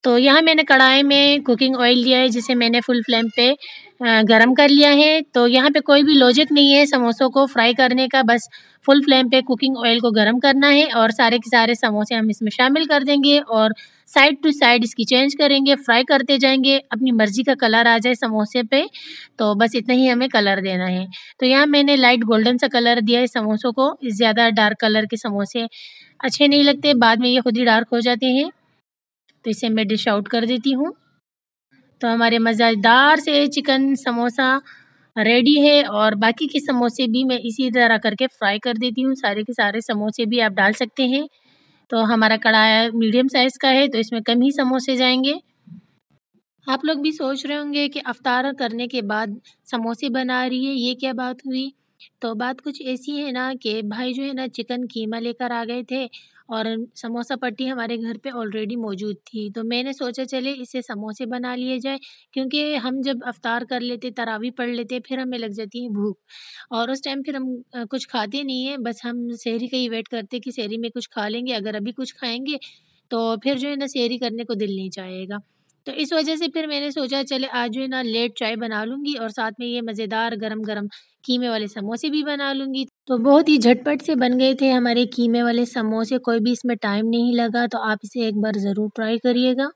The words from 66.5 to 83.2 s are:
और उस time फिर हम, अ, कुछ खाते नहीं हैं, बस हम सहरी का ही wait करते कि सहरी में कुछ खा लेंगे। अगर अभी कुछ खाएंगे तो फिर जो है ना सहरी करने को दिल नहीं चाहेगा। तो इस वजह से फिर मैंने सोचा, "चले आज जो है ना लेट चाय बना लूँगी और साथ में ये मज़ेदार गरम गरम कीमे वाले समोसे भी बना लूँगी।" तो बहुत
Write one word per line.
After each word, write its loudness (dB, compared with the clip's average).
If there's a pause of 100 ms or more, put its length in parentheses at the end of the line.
और -4
उस -8
time -8
फिर -8
हम, -8 (120)
अ, -10
कुछ -10
खाते -6
नहीं -6
हैं, -8
बस -10
हम -8
सहरी -8
का -6
ही -4
wait -8
करते -10
कि -12
सहरी -8
में -8
कुछ -12
खा -8
लेंगे। -6
अगर -8
अभी -8
कुछ -12
खाएंगे -10 (520)
तो -4
फिर -4
जो -8
है -8
ना -8
सहरी -4
करने -8
को -8
दिल -6
नहीं -10
चाहेगा। -12 (480)
तो -12
इस -6
वजह -2
से -6
फिर -6
मैंने -6
सोचा, -6
"चले -6
आज -6
जो -8
है -6
ना -6
लेट -4
चाय -6
बना -6
लूँगी -8
और -8
साथ -6
में -8
ये -6
मज़ेदार -6
गरम -8
गरम -8 (380)
कीमे -2
वाले -4
समोसे -8
भी -4
बना -6
लूँगी।" -8 (220)
तो -2
बहुत 4